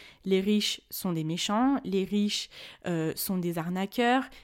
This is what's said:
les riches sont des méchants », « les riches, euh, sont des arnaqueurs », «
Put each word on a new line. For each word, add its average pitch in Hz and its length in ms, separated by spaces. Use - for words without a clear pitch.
les 190 140
riches 208 500
sont - 220
des 160 140
méchants », « 214 580
les 190 220
riches, 208 440
euh, 160 280
sont 190 220
des 175 200
arnaqueurs », « 196 680